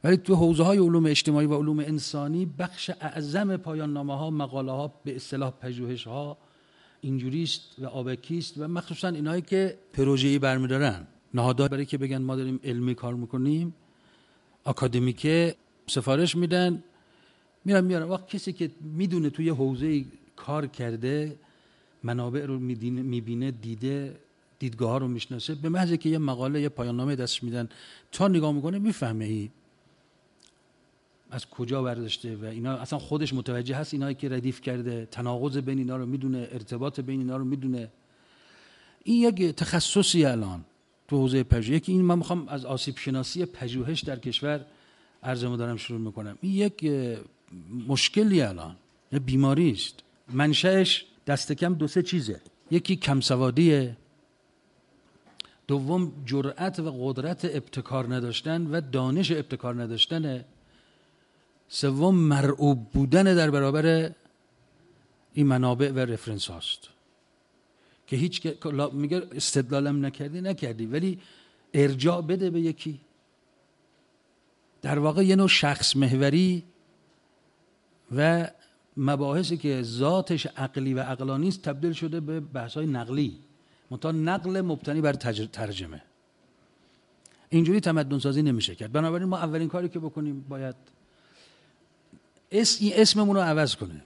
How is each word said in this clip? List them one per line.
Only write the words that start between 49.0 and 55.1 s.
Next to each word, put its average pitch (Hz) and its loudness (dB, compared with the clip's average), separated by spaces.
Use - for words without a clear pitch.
یه 139 2
بیماری 135 4
است. - -6
منشأش 175 4
دست 139 -2
کم 175 0
دو 156 0
سه 180 2
چیزه. 139 -2
یکی 175 2
کمسوادیه، 131 4